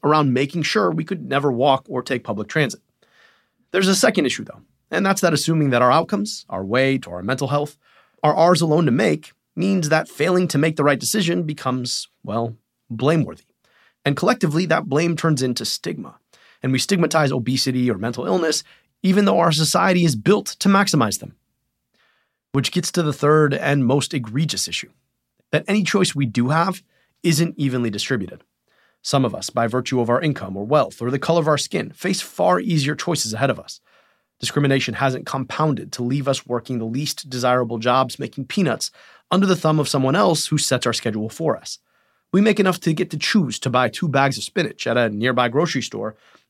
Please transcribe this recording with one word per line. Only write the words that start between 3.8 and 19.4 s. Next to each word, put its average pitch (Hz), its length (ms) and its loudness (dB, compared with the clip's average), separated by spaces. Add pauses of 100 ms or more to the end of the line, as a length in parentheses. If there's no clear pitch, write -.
a 190 80 4
second 190 300 2
issue, 120 200 -4
though, - 160 -18 (280)
and 180 160 -2
that's 196 160 0
that 170 120 2
assuming 151 380 0
that 120 120 4
our 123 80 6
outcomes, 107 580 -2
our 95 140 -6
weight, 127 420 0
or 87 120 -10
our 90 60 -8
mental 131 260 -4
health 147 280 -4 (460)
are 151 100 4
ours 165 280 6
alone 160 240 2
to 127 60 4
make 160 420 0 (220)
means 180 340 0
that 156 200 0
failing 180 380 0
to 151 100 -2
make 160 180 2
the 156 80 0
right 143 160 2
decision 180 440 -2
becomes, 131 640 -6 (160)
well, 113 320 -4 (340)
blameworthy. 127 540 0 (640)
And 143 100 0
collectively, 170 500 0
that 156 200 0
blame 160 300 0
turns 143 280 0
into 120 220 -2
stigma. - 520 -8 (460)
And 131 80 0
we 131 80 2
stigmatize 156 520 2
obesity 123 600 0
or 95 80 -4
mental 120 260 -6
illness, 170 380 0 (400)
even 190 220 4
though 196 120 4
our 165 140 4